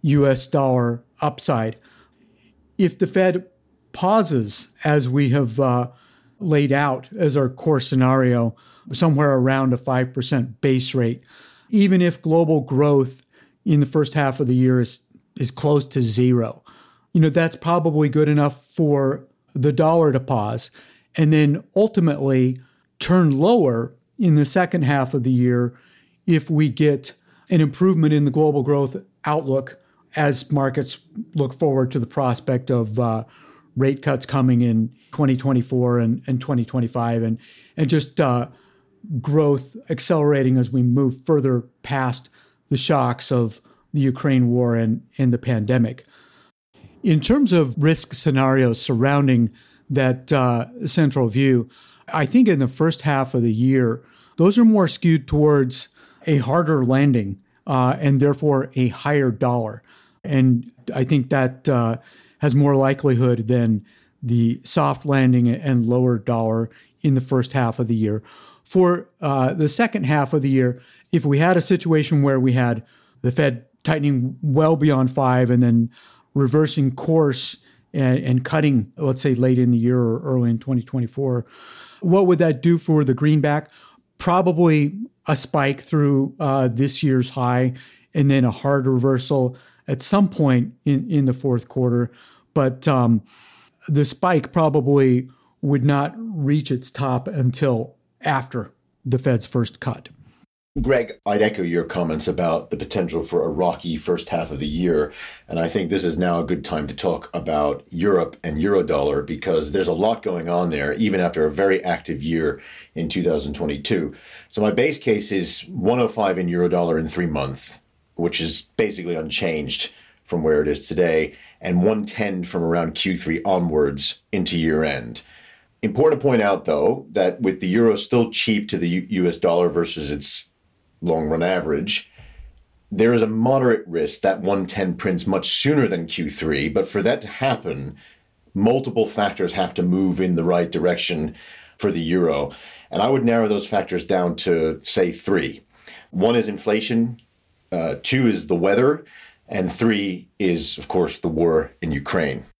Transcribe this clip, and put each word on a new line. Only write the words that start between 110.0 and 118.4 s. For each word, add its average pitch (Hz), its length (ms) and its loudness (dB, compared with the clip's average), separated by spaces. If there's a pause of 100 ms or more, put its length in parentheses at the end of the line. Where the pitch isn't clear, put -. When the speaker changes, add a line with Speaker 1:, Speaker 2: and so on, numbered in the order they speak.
Speaker 2:
going 87 260 -6
on 87 220 0
there, 73 240 -4
even 101 260 0
after 85 240 0
a 78 60 0
very 95 340 0
active 80 380 -6
year 78 380 -2 (340)
in 80 140 -6
two 90 140 -4
thousand 73 320 -2
twenty-two. 73 600 -6 (340)
So - 140 -6
my 104 100 0
base 143 260 -2
case 107 320 -2
is 95 380 -2
one 123 320 -2
oh 117 80 2
five 98 300 -2
in 90 100 -2
Eurodollar 87 500 0
in 80 80 -4
three 87 200 -4
months, 67 520 -6 (380)
which 85 240 -4